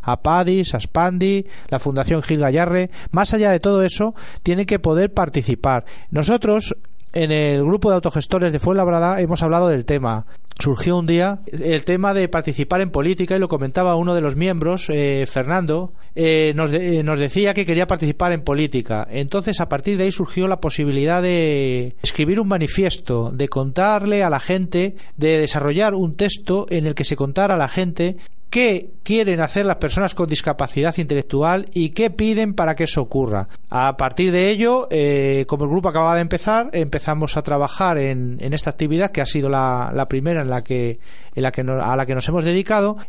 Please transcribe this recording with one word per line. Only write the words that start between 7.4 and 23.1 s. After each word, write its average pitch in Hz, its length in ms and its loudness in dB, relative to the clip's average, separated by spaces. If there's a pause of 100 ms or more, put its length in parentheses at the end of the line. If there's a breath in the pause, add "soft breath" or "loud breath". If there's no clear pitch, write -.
grupo 190 280 2
de 190 40 6
autogestores 175 580 0
de 147 60 0
Fuenlabrada, 180 640 2
hemos 165 220 0
hablado 170 260 4
del 135 160 2
tema. 120 420 0 (320 soft breath)
Surgió 170 400 0
un 170 80 0
día 180 400 2
el 156 380 -2
tema 185 280 2
de 190 160 0
participar 160 540 0
en 185 80 -2
política 175 440 0
y 190 40 2
lo 185 100 0
comentaba 165 480 0
uno 175 180 0
de 175 60 2
los 143 160 0
miembros, 175 540 0
eh, 143 360 0
Fernando, 160 680 -2 (200 soft breath)
eh, 156 400 4
nos 156 160 0
de-, 170 320 0
nos 151 160 0
decía 185 360 2
que 202 100 0
quería 170 220 2
participar 175 460 0
en 160 100 -2
política. 127 680 -2
Entonces, 180 500 -2
a 160 100 -4
partir 147 260 -2
de 185 80 2
ahí 190 80 2
surgió 185 360 -2
la 185 120 -2
posibilidad 147 600 0
de 139 800 0
escribir 160 360 0
un 214 100 0
manifiesto, 151 840 0